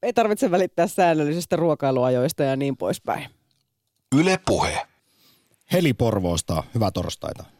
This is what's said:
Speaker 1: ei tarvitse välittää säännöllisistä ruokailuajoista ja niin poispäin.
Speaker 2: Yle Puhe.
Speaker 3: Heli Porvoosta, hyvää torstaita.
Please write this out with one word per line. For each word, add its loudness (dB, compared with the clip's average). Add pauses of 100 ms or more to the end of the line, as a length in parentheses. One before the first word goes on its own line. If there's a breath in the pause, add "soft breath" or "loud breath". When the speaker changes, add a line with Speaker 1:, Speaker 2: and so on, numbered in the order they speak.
Speaker 1:
ei -2
tarvitse 2
välittää 2
säännöllisistä 0
ruokailuajoista 0
ja 0
niin -2
poispäin. -6 (880)
Speaker 2:
Yle 2
Puhe. -2 (880 soft breath)
Speaker 3:
Heli 2
Porvoosta, -2 (120)
hyvää 0
torstaita. -10 (160)